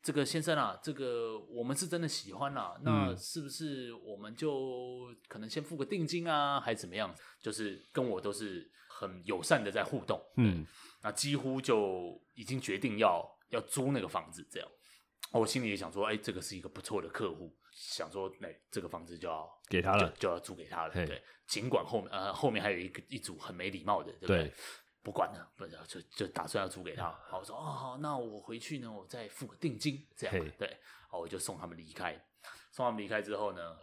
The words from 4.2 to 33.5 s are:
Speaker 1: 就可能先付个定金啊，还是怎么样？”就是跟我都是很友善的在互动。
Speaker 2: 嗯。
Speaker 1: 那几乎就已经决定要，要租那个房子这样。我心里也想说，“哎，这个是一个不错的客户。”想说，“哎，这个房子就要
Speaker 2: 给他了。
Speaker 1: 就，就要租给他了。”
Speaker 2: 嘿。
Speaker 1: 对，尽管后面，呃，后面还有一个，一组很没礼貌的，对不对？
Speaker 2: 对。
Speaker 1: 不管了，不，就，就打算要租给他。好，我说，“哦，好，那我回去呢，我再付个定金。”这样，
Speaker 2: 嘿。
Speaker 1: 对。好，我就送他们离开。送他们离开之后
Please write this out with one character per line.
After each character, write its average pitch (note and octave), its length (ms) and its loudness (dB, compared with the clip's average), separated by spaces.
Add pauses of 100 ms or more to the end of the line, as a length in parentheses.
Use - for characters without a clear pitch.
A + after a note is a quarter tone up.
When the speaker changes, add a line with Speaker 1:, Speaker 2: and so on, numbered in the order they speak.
Speaker 1:
就 B2+ 760 -2 (160)
可 - 100 -10
能 G#2+ 100 -8
先 D3 140 -2
付 D#3+ 140 -6
个 C#3 80 2
定 E3+ 220 0
金 E3+ 220 0
啊， C#3+ 320 4
还 A#2+ 140 2
是 G#2+ 60 -6
怎 F#2+ 80 -8
么 F2 60 -10
样？” G2 180 0 (280)
就 A2+ 120 -2
是 G#2 280 -2 (120)
跟 C3 120 4
我 G#2 160 0
都 G2+ 120 0
是 G2+ 360 -6 (200)
很 F#2 360 -8
友 F2+ 180 0
善 C#3 200 6
的 G2+ 80 0
在 G2+ 140 2
互 - 200 -2
动。 G2+ 160 2 (160)
Speaker 2:
嗯。 F#2 300 8 (360)
Speaker 1:
那 G#2+ 100 -2
几 C#3+ 240 2
乎 C3 240 2
就 G2 600 4 (140)
已 A#2+ 100 -12
经 B2+ 160 0
决 G2+ 180 0
定 A2 200 0
要， F2+ 260 8 (260)
要 A#2 100 2
租 C3+ 320 2
那 C#3 80 4
个 F2+ 80 0
房 E2 240 -2
子 - 180 -12
这 - 80 -8
样。 E2 100 -8 (600)
我 A#2 140 6
心 B2 180 2
里 A2+ 60 2
也 G2+ 80 2
想 F2+ 160 -4
说 G2 160 2
，“哎， G#2+ 80 2
这 G#2+ 160 -2
个 F2+ 80 -4
是 - 160 -6
一 F2+ 40 -8
个 - 80 -10
不 - 120 -12
错 G2 220 0
的 E2 60 -6
客 F#2+ 240 -2
户。” D#2+ 220 -10 (160)
想 - 400 -6
说 F#2+ 300 -2
，“哎， F2 160 -10 (140)
这 - 100 -2
个 F2 80 -6
房 E2+ 160 -6
子 E2+ 140 -10
就 F2 100 -4
要 D#2+ 180 -2 (220)
Speaker 2:
给 F2+ 140 4
他 F#2+ 120 6
了。 G2 160 8
Speaker 1:
就， - 100 -14
就 G2 100 4
要 E2+ 80 2
租 - 160 -8
给 E2 140 -14
他 E2 180 -2
了。” D#2+ 80 -6
Speaker 2:
嘿。 F2+ 100 2
Speaker 1:
对， - 180 -4 (240)
尽 A2 220 -2
管 G#2+ 160 4
后 A2+ 160 0
面， F#2 100 -8
呃， G2 220 -2
后 C3+ 180 4
面 G#2+ 120 2
还 G#2 80 4
有 F#2 80 2
一 F2+ 100 -4
个， - 200 -10
一 C3 100 -6
组 - 180 -8
很 - 180 -10
没 F2+ 140 -2
礼 F#2 160 -6
貌 F#2+ 180 4
的， - 100 -8
对 - 80 -14
不 F#2 80 -6
对？ F2 160 8
Speaker 2:
对。 D2 80 -4 (480)
Speaker 1:
不 G#2 120 -6
管 F2 180 4
了， - 260 -14
不， F#2 100 -10
就， - 340 -12 (140)
就 G2+ 140 0
打 E2 180 -2
算 G2+ 160 0
要 F#2+ 60 0
租 F#2 140 -8
给 F2 140 -6
他。 E2+ 140 0 (180)
好， F#2 100 -4
我 F#2+ 60 -8
说 - 120 -12
，“哦， - 40 -6
好， C3 380 -6
那 D3 180 0
我 A2+ 240 -4
回 A2+ 180 -8
去 C#3+ 200 -6
呢， A#2+ 120 -8
我 G2+ 160 -10
再 A#2 220 -8
付 - 180 -10
个 - 100 -12
定 B2+ 220 -2
金。” C#3+ 240 0 (140)
这 - 100 -6
样， G2+ 80 -2
Speaker 2:
嘿。 D#2+ 240 2
Speaker 1:
对。 - 180 -4 (320)
好， F#2 100 -6
我 E2+ 100 -4
就 F#2+ 100 -6
送 F2+ 200 -4
他 F2 80 -8
们 E2+ 100 -10
离 D#2+ 160 -16
开。 E2+ 260 -4 (540)
送 C3 120 0
他 B2 60 6
们 A2 120 -2
离 G2+ 40 -4
开 G#2+ 140 2
之 G2+ 160 -2
后 G2+ 160 0